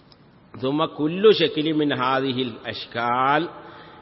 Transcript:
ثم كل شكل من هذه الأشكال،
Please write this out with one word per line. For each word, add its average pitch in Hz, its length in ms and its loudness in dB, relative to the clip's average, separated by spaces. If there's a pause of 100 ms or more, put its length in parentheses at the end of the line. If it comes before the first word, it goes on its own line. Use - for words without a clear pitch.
(600)
ثم 143 240 0
كل 175 500 4
شكل 156 400 0
من 151 180 2
هذه 131 500 0
الأشكال، 123 1040 -2 (540)